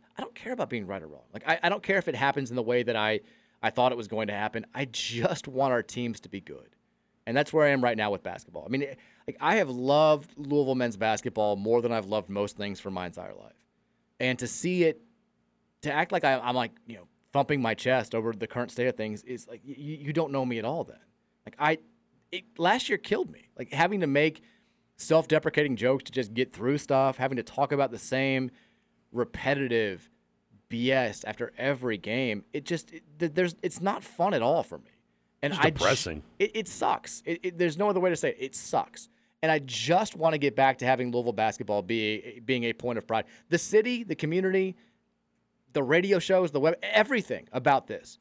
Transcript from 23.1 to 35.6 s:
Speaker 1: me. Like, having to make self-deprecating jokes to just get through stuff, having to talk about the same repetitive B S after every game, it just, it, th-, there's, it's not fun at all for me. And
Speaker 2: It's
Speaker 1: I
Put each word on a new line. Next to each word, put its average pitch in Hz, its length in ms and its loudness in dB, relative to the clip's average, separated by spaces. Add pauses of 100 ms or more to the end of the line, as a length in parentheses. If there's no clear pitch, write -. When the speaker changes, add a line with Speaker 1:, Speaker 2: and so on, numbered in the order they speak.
Speaker 1:
me. - 280 -20
Like, 127 160 -10
having 180 260 2
to 165 80 2
make 147 340 2 (540)
self-deprecating 151 800 2
jokes 127 300 2
to - 60 -16
just 110 220 -4
get 123 200 -2
through 127 240 0
stuff, 135 400 2
having 135 180 -2
to 117 80 -2
talk 139 280 -2
about 139 200 2
the 113 80 -10
same 131 500 -2 (640)
repetitive 117 1000 -2 (600)
B 120 220 0
S 123 320 0
after 107 340 -8
every 123 400 -2
game, 107 460 -4 (100)
it 147 120 -8
just, - 260 -6
it, 165 120 -18 (160)
th-, 160 140 -2
there's, 175 280 0
it's 180 200 -6
not 196 220 -2
fun 185 300 0
at 131 80 2
all 127 220 4
for - 140 -14
me. - 140 -20 (500)
And 147 120 -2
Speaker 2:
It's 170 60 -4
Speaker 1:
I 147 60 6